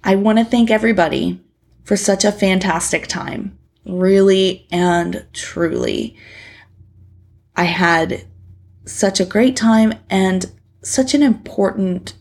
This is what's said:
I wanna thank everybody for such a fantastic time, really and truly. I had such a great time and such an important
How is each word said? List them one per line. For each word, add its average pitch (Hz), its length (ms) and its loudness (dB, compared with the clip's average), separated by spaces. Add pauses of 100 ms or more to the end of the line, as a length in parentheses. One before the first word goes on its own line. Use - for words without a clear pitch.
I 196 120 4
wanna 220 280 2
thank 233 260 2
everybody 185 680 0 (420)
for 208 140 -2
such 196 280 0
a 208 60 2
fantastic 185 760 -2
time, - 500 -10 (260)
really 190 880 2
and 175 600 -2
truly. - 840 -4 (1400)
I 175 80 0
had 170 640 0 (580)
such - 340 -2
a 185 60 0
great 240 320 2
time 220 380 2 (140)
and 190 440 0 (300)
such 262 320 -2
an 294 80 4
important 196 1000 -2